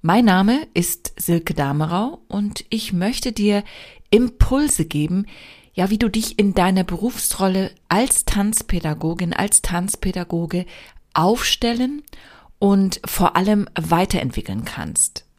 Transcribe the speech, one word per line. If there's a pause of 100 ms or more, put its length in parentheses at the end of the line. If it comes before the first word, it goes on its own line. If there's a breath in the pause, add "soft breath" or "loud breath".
Mein
Name
ist
Silke
Damerau
und
ich
möchte
dir (460 loud breath)
Impulse
geben, (480 loud breath)
ja,
wie
du
dich
in
deiner
Berufsrolle (180)
als
Tanzpädagogin,
als
Tanzpädagoge (480 loud breath)
aufstellen (580 loud breath)
und
vor
allem (100)
weiterentwickeln
kannst. (140)